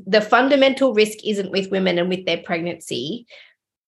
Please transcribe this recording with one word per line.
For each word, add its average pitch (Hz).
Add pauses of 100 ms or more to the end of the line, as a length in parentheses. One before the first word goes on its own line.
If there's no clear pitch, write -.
the 208
fundamental 262
risk 214
isn't 202
with 190
women 185
and 175
with 185
their 170
pregnancy. 170 (600)